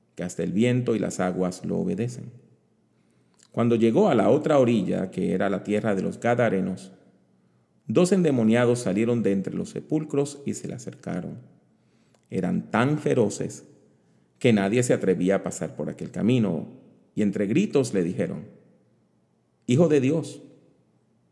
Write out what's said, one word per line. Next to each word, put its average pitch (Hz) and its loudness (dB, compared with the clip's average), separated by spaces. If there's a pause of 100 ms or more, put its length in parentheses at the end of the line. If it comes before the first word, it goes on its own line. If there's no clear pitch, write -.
(140)
que 85 -10
hasta 87 -6
el 87 -4
viento 123 0
y 104 -2
las 92 -6
aguas 92 -4
lo 92 -4
obedecen?". 92 -6 (1200)
Cuando 117 2
llegó 113 4
a 139 4
la 98 4
otra 151 4
orilla, 95 2
que 92 -2
era 98 0
la 95 -2
tierra 104 0
de 95 0
los 90 -4
Gadarenos, 101 0 (960)
dos 175 2
endemoniados 123 4
salieron 113 0
de 98 2
entre 95 -2
los 90 -6
sepulcros 143 -4
y 107 -6
se - -12
le - -10
acercaron. 85 -10 (920)
Eran 90 -4
tan 135 2
feroces 120 -2 (760)
que 123 4
nadie 104 2
se 127 2
atrevía 92 2
a 95 -2
pasar 85 -8
por - -8
aquel 78 -12
camino, 95 0 (460)
y 104 -2
entre 101 0
gritos 135 0
le 92 0
dijeron: 82 -4 (1200)
"Hijo 151 4
de 147 4
Dios, 143 -2 (920)